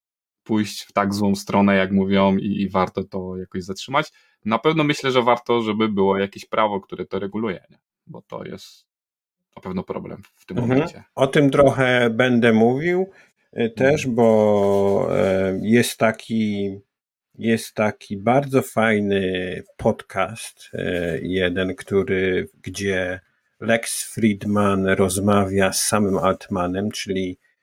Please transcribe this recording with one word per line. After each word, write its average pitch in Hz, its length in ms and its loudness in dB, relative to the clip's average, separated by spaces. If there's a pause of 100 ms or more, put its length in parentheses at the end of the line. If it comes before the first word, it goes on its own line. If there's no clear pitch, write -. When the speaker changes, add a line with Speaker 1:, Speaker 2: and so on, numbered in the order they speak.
(440)
Speaker 1:
pójść 107 380 -4
w - 100 -20
tak 101 220 0
złą 101 220 0
stronę, 101 400 2
jak 95 160 0
mówią, 98 460 2
i, 101 240 -4
i 98 80 -2
warto 95 340 -2
to 92 340 -10
jakoś 92 260 -10
zatrzymać. 131 480 -4 (340)
Na 110 140 0
pewno - 240 0
myślę, 147 280 -2
że 127 100 4
warto, 120 400 2
żeby 107 280 0
było 98 280 2
jakieś 98 280 -6
prawo, 107 360 -2
które 90 240 -12
to 98 140 -8
reguluje, 101 500 -6
nie? - 80 -20 (300)
Bo - 140 -18
to - 240 -14
jest - 400 -18 (720)
na - 60 -20
pewno 92 220 -8
problem - 380 -10 (140)
w - 100 -20
tym - 120 -8
Speaker 2:
Mhm. 120 200 0
Speaker 1:
momencie. 165 260 -2 (120)
Speaker 2:
O 135 120 2
tym 143 220 2
trochę 127 600 4
będę 120 440 4
mówił, 151 560 2 (440)
e, 113 160 -2
też, 139 360 0
Speaker 1:
Mhm. 123 100 -2
Speaker 2:
bo, 101 960 4
e, 95 500 0
jest 113 360 2
taki, 107 840 -2 (560)
jest 110 380 -2
taki 107 440 -4
bardzo 131 440 2
fajny 98 1000 0 (140)
podcast, - 960 -4
e, 87 480 -4
jeden, 90 540 -2
który, 92 760 -2 (140)
gdzie 92 560 -4 (400)
Lex - 540 -4
Fridman 101 760 2
rozmawia 98 880 2
z - 80 -2
samym 101 360 0
Altmanem, 92 720 -2
czyli 95 460 -6 (260)